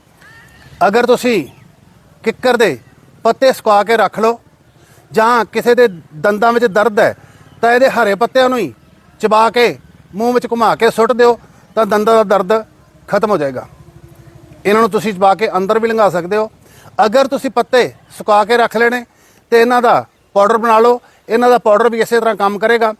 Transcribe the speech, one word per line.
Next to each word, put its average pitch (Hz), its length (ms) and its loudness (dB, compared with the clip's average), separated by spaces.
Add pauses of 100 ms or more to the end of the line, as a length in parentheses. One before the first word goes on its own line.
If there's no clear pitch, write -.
(880)
ਅਗਰ 233 180 0
ਤੁਸੀਂ 226 420 -2 (760)
ਕਿੱਕਰ 240 340 -2
ਦੇ 180 200 0 (460)
ਪੱਤੇ 233 300 2
ਸੁਕਾ 208 300 0
ਕੇ 226 140 -2
ਰੱਖ 196 220 -2
ਲਓ 226 200 -2 (720)
ਜਾਂ 220 340 0
ਕਿਸੇ 226 300 -2
ਦੇ 240 120 4 (280)
ਦੰਦਾਂ 208 380 -2
ਵਿੱਚ 240 120 0
ਦਰਦ 208 340 0
ਹੈ, 135 160 0 (460)
ਤਾਂ 233 120 2
ਇਹਦੇ 247 160 2
ਹਰੇ 202 260 -2
ਪੱਤਿਆਂ 254 340 0
ਨੂੰ 254 80 -4
ਹੀ 156 160 -6 (480)
ਚਬਾ 220 280 2
ਕੇ 220 280 0 (380)
ਮੂੰਹ 240 180 -2
ਵਿੱਚ 240 140 -2
ਘੁਮਾ 220 280 -2
ਕੇ 226 160 0
ਸੁੱਟ 226 200 0
ਦਿਓ, 240 260 2 (380)
ਤਾਂ 220 100 0
ਦੰਦਾਂ 214 300 0
ਦਾ 220 80 4
ਦਰਦ 202 400 -2 (440)
ਖਤਮ 208 240 0
ਹੋ 185 60 2
ਜਾਏਗਾ। 135 300 -6 (1000)
ਇਹਨਾਂ 214 160 2
ਨੂੰ 226 80 2
ਤੁਸੀਂ 202 240 -4
ਚਬਾ 190 220 2
ਕੇ 208 220 -4
ਅੰਦਰ 202 220 -2
ਵੀ 226 80 0
ਲੰਘਾ 220 220 0
ਸਕਦੇ 175 280 -4
ਹੋ। 214 120 -4 (560)
ਅਗਰ 262 220 2
ਤੁਸੀਂ 262 240 -6
ਪੱਤੇ 233 360 0 (300)
ਸੁਕਾ 208 280 0
ਕੇ 240 120 0
ਰੱਖ 220 200 -2
ਲੈਣੇ 240 280 -2 (460)
ਤੇ 233 100 4
ਇਹਨਾਂ 247 200 0
ਦਾ 175 240 2 (300)
ਪਾਊਡਰ 202 220 2
ਬਣਾ 220 220 2
ਲਓ, 240 200 2 (300)
ਇਹਨਾਂ 240 200 0
ਦਾ 240 100 4
ਪਾਊਡਰ 226 300 2
ਵੀ 226 100 -2
ਇਸੇ 233 200 -2
ਤਰ੍ਹਾਂ 226 160 -2
ਕੰਮ 202 240 -2
ਕਰੇਗਾ। 220 400 0